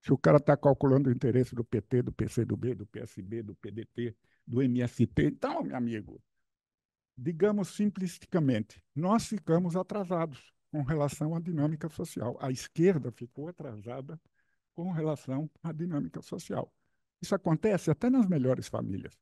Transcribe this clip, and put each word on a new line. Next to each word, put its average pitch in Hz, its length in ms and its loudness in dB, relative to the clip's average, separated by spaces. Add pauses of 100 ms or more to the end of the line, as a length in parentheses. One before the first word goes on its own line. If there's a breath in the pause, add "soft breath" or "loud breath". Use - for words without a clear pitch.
Se - 120 2
o 135 40 2
cara 151 220 6
tá 143 160 4
calculando 135 540 4
o - 20 4
interesse 123 440 2
do 117 80 -4
P 110 180 -2
T, 123 220 0
do 120 80 -4
P - 180 -4
C 113 160 0
do - 100 -2
B, 117 200 -4
do 101 100 -12
P - 140 -14
S - 220 -12
B, 107 200 -8
do 101 140 -12
P 104 160 -14
D 107 140 -10
T, 120 300 -8 (300)
do 120 160 0
M 123 200 2
S 120 260 2
T. 147 180 2
Então, 269 380 -2
meu 139 120 -6
amigo, 117 460 -6 (960)
digamos 175 520 0
simplisticamente, 175 1120 0 (100)
nós 202 320 2
ficamos 175 500 0
atrasados 180 760 -4 (180)
com 151 120 -2
relação 151 520 0
à 165 40 -2
dinâmica 160 500 -2
social. - 500 -6
A 131 120 -2
esquerda 147 600 2
ficou 139 360 -12
atrasada 135 720 -12 (540)
com 175 160 -6
relação 151 580 -4 (140)
à 165 80 -6
dinâmica 160 500 -4
social. - 500 -8 (480)
Isso - 140 -4
acontece 180 560 2
até 185 180 2
nas 254 200 6
melhores 127 400 2
famílias. 110 540 -6